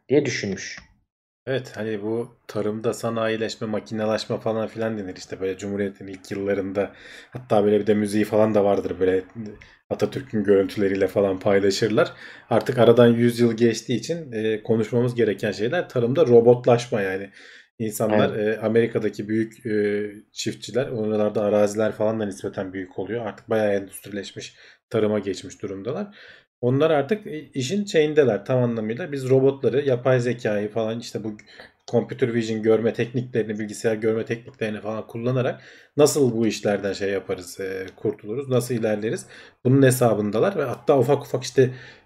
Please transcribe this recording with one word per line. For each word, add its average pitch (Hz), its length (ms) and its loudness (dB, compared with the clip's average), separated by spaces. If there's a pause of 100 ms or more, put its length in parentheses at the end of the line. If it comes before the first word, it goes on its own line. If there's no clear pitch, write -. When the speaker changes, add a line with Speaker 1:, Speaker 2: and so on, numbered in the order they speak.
Speaker 1:
diye 143 160 4
düşünmüş. - 520 -6 (680)
Speaker 2:
Evet, 131 300 -4
hani 107 260 -6
bu 113 260 -4 (180)
tarımda 107 460 -4
sanayileşme, 110 720 -4
makinelaşma 107 720 -2
falan 110 300 -2
filan 110 300 -6
denir 95 180 -10
işte - 260 -14
böyle 95 160 -4
Cumhuriyet'in 101 500 -6
ilk 98 240 -18
yıllarında. 98 600 -2 (400)
Hatta 107 320 0
böyle 104 160 4
bir 101 80 -2
de 107 60 4
müziği 104 320 0
falan 107 300 2
da 104 80 4
vardır 95 360 0
böyle 92 240 2 (640)
Atatürk'ün 113 540 -2
görüntüleriyle 98 640 2
falan 98 320 0
paylaşırlar. 104 760 2 (360)
Artık 123 280 2
aradan 117 300 8
yüz 117 320 2
yıl 120 180 4
geçtiği 117 420 0
için, 160 320 -8
e, 110 320 -4
konuşmamız 117 520 0
gereken 107 360 0
şeyler 120 380 -4
tarımda 131 380 2
robotlaşma 120 720 6
yani. 95 280 -4 (500)
İnsanlar, 107 560 0
Speaker 1:
Evet. 107 220 0
Speaker 2:
e, - 40 -16
Amerika'daki 110 680 0
büyük, 113 360 -4
e, 104 400 -2 (260)
çiftçiler, - 560 -6
oralarda 107 560 -2
araziler 104 480 2
falan 110 280 -2
da 107 60 -2
nispeten 98 480 -8
büyük 95 260 -10
oluyor. 107 260 -6
Artık - 240 -12
bayağı 107 240 2
endüstrileşmiş, 101 800 -10 (340)
tarıma 107 300 0
geçmiş 95 420 -8
durumdalar. 110 540 -10 (460)
Onlar 135 300 2
artık 147 360 -2
i-, 156 260 -14
işin 165 320 -4
şeyindeler 151 600 2
tam 127 180 2
anlamıyla. 117 480 -4
Biz 135 180 -6
robotları, 131 520 4
yapay 131 380 2
zekayı 110 520 -2
falan 113 280 -4
işte 113 240 -10
bu 107 140 -8 (540)
computer 117 420 0
vision 113 300 -2
görme 110 300 4
tekniklerini, 113 640 -4
bilgisayar 110 360 -4
görme 110 300 -2
tekniklerini 107 560 -8
falan 107 260 -8
kullanarak 123 540 -2 (360)
nasıl 143 400 4
bu 113 100 2
işlerden 101 460 -2
şey 95 160 -4
yaparız, 95 500 -6
e, 95 260 -8 (100)
kurtuluruz, 113 540 -6
nasıl 123 260 0
ilerleriz? 110 500 -2 (400)
Bunun 131 180 6
hesabındalar 120 760 2
ve 151 60 -2
hatta 135 360 2
ufak 135 260 2
ufak 127 180 -6
işte, 127 260 2 (360)